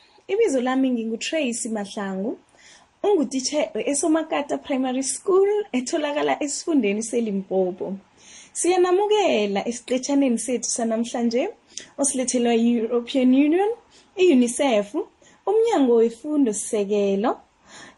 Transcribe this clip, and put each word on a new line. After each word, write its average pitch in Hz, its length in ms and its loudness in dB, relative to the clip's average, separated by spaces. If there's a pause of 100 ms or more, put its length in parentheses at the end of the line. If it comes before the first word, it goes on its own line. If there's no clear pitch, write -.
(280)
ibizo 381 320 2
lami 262 300 0
nginguTracy 233 800 -4
Mahlangu, 202 680 -6 (640)
ungutitshe 294 720 0
eSomakata 302 840 -2
Primary 262 440 -4
School 381 460 0 (240)
etholakala 285 680 -2
esifundeni 233 600 -2
seLimpopo. 190 920 -4 (560)
Siyanamukela 359 1160 2
esiqetshaneni 254 720 0
sethu 240 320 -4
sanamhlanje 233 760 -2 (500)
osilethelwa 247 560 0
yi-European 240 800 2
Union, 320 360 4 (460)
i-unicef, 254 800 2 (520)
umnyango 392 480 4
wefundo 233 580 2
sisekelo, 202 880 -2 (580)